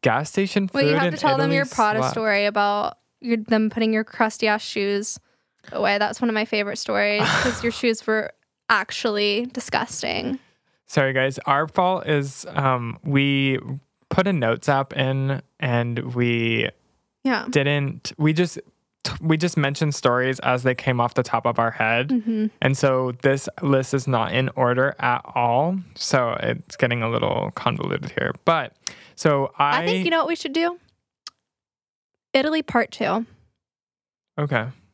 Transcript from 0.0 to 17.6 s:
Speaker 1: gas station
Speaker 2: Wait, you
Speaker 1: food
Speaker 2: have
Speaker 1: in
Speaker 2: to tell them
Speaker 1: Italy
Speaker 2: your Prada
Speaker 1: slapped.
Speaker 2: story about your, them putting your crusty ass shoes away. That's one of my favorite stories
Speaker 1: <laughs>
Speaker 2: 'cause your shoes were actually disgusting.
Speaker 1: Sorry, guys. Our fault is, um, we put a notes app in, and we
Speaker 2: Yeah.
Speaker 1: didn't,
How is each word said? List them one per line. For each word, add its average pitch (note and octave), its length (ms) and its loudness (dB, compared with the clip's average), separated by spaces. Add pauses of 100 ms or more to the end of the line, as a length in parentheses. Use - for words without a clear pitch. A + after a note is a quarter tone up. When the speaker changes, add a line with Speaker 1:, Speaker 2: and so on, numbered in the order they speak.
Speaker 1:
gas C3 280 0
station G3 440 0
Speaker 2:
Wait, C#4 140 2
you G#3+ 40 4
Speaker 1:
food - 60 4
Speaker 2:
have F3 100 2
Speaker 1:
in E3+ 60 0
Speaker 2:
to - 60 -6
tell C4+ 180 2
them C4+ 140 2
Speaker 1:
Italy C4+ 40 2
Speaker 2:
your C4+ 100 2
Prada A3 340 0
Speaker 1:
slapped. A3 140 0
Speaker 2:
story G#3 320 2
about G#3 520 0 (240)
your, A#3 160 0
them A3 320 2
putting A3 240 0
your A3 100 0
crusty A3 460 -2
ass G#3 120 0
shoes G3+ 580 -4 (520)
away. G3+ 280 0
That's G#3+ 220 -2
one A#3+ 80 0
of A3 60 -2
my G#3+ 100 0
favorite G#3 320 -2
stories G#3 440 0
Speaker 1:
<laughs> - 40 2
Speaker 2:
'cause - 380 0
your A#3 80 0
shoes A3+ 340 -2
were A3 280 -2 (360)
actually G#3 760 0
disgusting. - 920 -6 (480)
Speaker 1:
Sorry, C3+ 280 0
guys. C3 320 0
Our D3 240 2
fault F#3 380 0
is, C#3+ 420 -2
um, B2+ 560 0
we C#3 520 2 (520)
put F#3+ 180 2
a G3 60 0
notes A#2+ 340 0
app C#3 300 0
in, C3+ 440 -2 (200)
and A#2+ 520 -2
we A#2 540 0 (560)
Speaker 2:
Yeah. B3+ 260 0
Speaker 1:
didn't, C#3+ 680 0